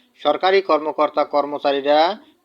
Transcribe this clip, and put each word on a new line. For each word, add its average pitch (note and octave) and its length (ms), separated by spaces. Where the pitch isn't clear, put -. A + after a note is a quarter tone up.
সরকারি F3 400
কর্মকর্তা D3+ 640
কর্মচারীরা C#3+ 760